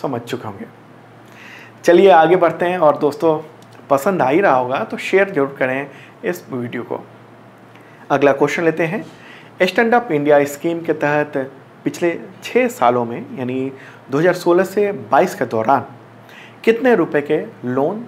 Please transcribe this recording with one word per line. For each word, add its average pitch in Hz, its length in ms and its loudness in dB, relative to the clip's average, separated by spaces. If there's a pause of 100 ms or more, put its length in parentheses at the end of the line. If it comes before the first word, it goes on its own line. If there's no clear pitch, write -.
समझ 127 200 -6
चुके - 260 -10
होंगे। 101 180 -14 (1160)
चलिए 180 260 6
आगे 165 260 6
बढ़ते 170 300 2
हैं, 180 120 -2
और 151 200 4
दोस्तों, 156 520 0 (400)
पसंद 180 320 0
आ 131 80 0
ही 160 120 2
रहा 165 140 4
होगा 131 280 -2
तो 226 140 -10
share 196 320 0
ज़रूर 139 300 -2
करें 135 300 -4 (360)
इस - 260 -6
video 123 320 -8
को। - 200 -10 (1080)
अगला 139 200 4
question 143 320 0
लेते 165 200 0
हैं। 170 220 -6 (560)
स्टैंड 226 340 0
Up 240 160 0
India 143 320 4
Scheme 165 380 -6
के 165 120 -2
तहत 147 580 -4 (320)
पिछले 170 360 -4 (240)
छः 247 240 0
सालों 123 380 0
में, 123 340 -10
यानी 131 320 -6 (400)
दो 135 60 -2
हज़ार 170 160 2
सोलह 175 300 2
से 202 280 -2
बाईस 147 440 0
के 131 100 -4
दौरान 117 400 0 (800)
कितने 233 320 2
रुपए 147 260 0
के 151 180 0 (260)
loan 151 420 -2